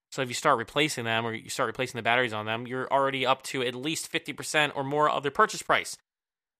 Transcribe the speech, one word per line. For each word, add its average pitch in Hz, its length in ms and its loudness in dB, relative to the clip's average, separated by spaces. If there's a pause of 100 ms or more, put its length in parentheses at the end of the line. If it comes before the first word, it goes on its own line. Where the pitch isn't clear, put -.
(120)
So 139 120 -4
if 127 40 -2
you 123 60 -8
start 139 240 4
replacing 131 480 0
them, 113 200 0
or 113 80 -4
you - 160 -10
start 131 180 -2
replacing 123 320 -4
the 107 40 -4
batteries 117 300 4
on 107 140 -4
them, 113 180 -4
you're 127 260 -6
already 135 360 2
up - 160 4
to - 180 -4
at 123 140 -2
least 143 320 -6
fifty 156 260 -6
percent 147 420 0
or 139 80 -2
more 147 240 2
of 143 140 0
their 139 100 -2
purchase 208 300 2
price. 113 360 0 (640)